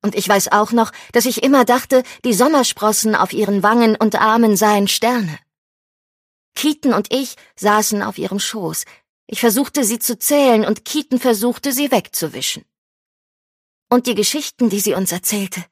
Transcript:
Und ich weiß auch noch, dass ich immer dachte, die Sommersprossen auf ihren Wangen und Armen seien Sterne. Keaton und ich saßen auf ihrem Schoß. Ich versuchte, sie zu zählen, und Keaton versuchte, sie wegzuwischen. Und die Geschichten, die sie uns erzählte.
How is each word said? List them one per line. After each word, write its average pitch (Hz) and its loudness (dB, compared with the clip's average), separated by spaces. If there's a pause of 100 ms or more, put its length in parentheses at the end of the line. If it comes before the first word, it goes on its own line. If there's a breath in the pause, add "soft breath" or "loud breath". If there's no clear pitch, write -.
Und 202 -2
ich 202 -4
weiß 202 2
auch 208 2
noch, 226 0 (200 loud breath)
dass 233 2
ich 247 -4
immer 269 4
dachte, 254 2 (220 loud breath)
die 247 2
Sommersprossen 220 0
auf 185 0
ihren 202 -2
Wangen 220 4
und 220 0
Armen 220 2
seien 208 2
Sterne. 220 -2 (1160)
Keaton 294 -2
und 202 -2
ich 262 -4 (200 soft breath)
saßen 208 0
auf 202 -8
ihrem 190 -6
Schoß. 180 -6 (420 soft breath)
Ich - -8
versuchte, 240 0
sie 220 -2
zu - -6
zählen, 262 4
und 208 -4
Keaton 285 -4
versuchte, 240 -2
sie 277 -2
wegzuwischen. - -4 (1200)
Und 247 2
die 240 0
Geschichten, 233 -2
die 202 -2
sie 190 -2
uns 185 -2
erzählte. 185 -6